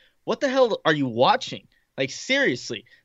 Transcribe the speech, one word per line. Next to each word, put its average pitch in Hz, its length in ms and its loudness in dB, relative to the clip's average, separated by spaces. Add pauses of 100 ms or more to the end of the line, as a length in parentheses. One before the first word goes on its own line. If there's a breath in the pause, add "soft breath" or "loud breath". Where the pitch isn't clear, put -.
(240 soft breath)
what - 160 -4
the 277 100 0
hell 247 340 2
are 160 80 4
you 143 160 0
watching? 123 580 0 (300)
Like, 139 140 -4
seriously, 170 760 -2 (200 soft breath)